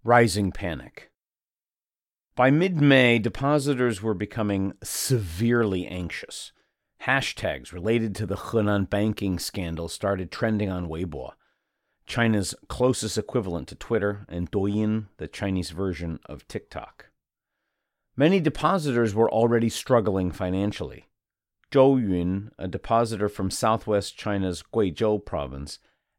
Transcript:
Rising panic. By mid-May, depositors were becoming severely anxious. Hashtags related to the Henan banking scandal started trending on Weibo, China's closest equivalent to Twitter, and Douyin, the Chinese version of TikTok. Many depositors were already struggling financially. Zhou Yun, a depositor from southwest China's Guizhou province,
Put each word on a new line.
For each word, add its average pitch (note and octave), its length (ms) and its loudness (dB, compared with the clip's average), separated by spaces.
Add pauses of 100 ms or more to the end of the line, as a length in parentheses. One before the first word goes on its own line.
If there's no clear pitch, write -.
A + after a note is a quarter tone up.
Rising A2+ 480 6
panic. - 600 -8 (1200)
By C3 160 6
mid-May, C#3+ 640 6
depositors B2+ 880 0
were A2 100 0
becoming G2+ 600 -2 (100)
severely G#2 1040 0
anxious. - 640 -10 (500)
Hashtags G2 680 -4
related G#2+ 440 -2
to G#2 120 -6
the F#2 80 -2
Henan G#2 520 0
banking G2+ 520 -2
scandal E2+ 480 -6
started F#2+ 440 -4
trending G#2+ 380 -2
on F2+ 200 -4
Weibo, D#2 420 -6 (720)
China's A2 480 0 (140)
closest B2 500 0
equivalent F#2+ 520 -4
to - 60 -16
Twitter, G2+ 540 -2
and F2 220 -6
Douyin, G#2+ 560 0 (100)
the E2 100 -10
Chinese F#2 440 -4
version E2+ 540 -4
of - 220 -16
TikTok. - 600 -14 (1080)
Many E3+ 240 4
depositors D3 760 0
were A2 160 4
already A#2 380 4
struggling F#2+ 640 2
financially. F2+ 760 -4 (640)
Zhou C3+ 320 6
Yun, F#2+ 560 0
a F#2 100 -8
depositor A2 600 0
from G2 240 -4
southwest G#2+ 640 0
China's F#2+ 460 -2 (100)
Guizhou G#2+ 500 0
province, C#2+ 560 -8 (400)